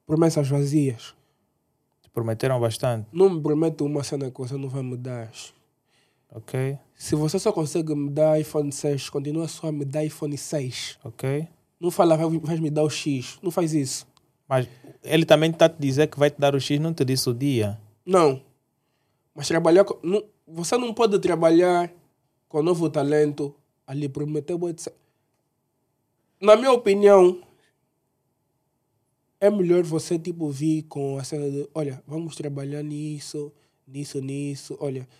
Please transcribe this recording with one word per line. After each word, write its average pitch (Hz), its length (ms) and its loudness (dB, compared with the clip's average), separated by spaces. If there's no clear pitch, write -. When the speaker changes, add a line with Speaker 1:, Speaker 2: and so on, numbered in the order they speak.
Speaker 1:
Promessas 156 420 2
vazias. 139 680 0
Speaker 2:
Te - 80 -20
prometeram 117 480 -2
bastante? 117 540 -2
Speaker 1:
Não 190 180 4
me 165 120 -4
prometo 151 440 0
uma 143 160 -2
cena 135 300 -6
que - 80 -16
você 131 160 -8
não 139 140 -8
vai 135 120 -8
me 127 140 -8
dar. 123 340 -10
Speaker 2:
Ok. 131 420 -6
Speaker 1:
Se - 200 -4
você 151 220 0
só 208 140 0
consegue 160 420 -2
me 147 160 -4
dar 156 300 4
iPhone 147 320 -4
seis, 143 380 -4
continua 147 380 -4
só - 200 -8
a 156 40 -4
me 143 140 -4
dar 147 180 -4
iPhone 151 340 -6
seis. - 680 -8
Speaker 2:
Ok. 135 440 -6
Speaker 1:
Não 175 120 -2
fala, 170 260 4
"Vai, 165 100 0
vais 160 200 -4
me 160 120 -2
dar 151 120 2
o 156 60 2
X." 135 520 -6
Não 165 100 -6
faz 165 220 -2
isso. 139 340 -4
Speaker 2:
Mas 131 180 0
ele 156 220 2
também 160 260 4
tá 165 140 4
a 165 40 6
te 165 100 -18
dizer 143 280 2
que - 100 -8
vai 147 140 4
te - 80 -14
dar 143 160 2
o 139 40 2
X, 143 200 -2
não 160 140 -2
te 147 120 -2
disse 131 240 -2
o 123 40 0
dia. 117 460 -2
Speaker 1:
Não. 160 360 4
Mas 143 120 -8
trabalhar 165 360 6
com, - 220 -6
não, 202 180 0
você 165 300 -4
não 240 160 -4
pode 214 260 2
trabalhar 170 720 4
com 151 140 -2
novo 160 260 2
talento 147 640 0
ali, 143 240 -6
prometer 151 480 -6
bué 175 160 -6
de 165 100 -16
sa-, - 80 -12
na 208 140 10
minha 262 160 4
opinião, 202 720 6
é 202 100 4
melhor 180 340 2
você, 160 340 -4
tipo, 165 320 -6
vir 156 340 -2
com 139 340 -6
a 135 60 -8
cena 143 260 -6
de, 143 240 -6
"Olha, 139 340 -6
vamos 160 280 -10
trabalhar 143 480 -8
nisso, 147 680 -10
nisso, 139 340 -10
nisso. 139 580 -8
Olha, 131 280 -8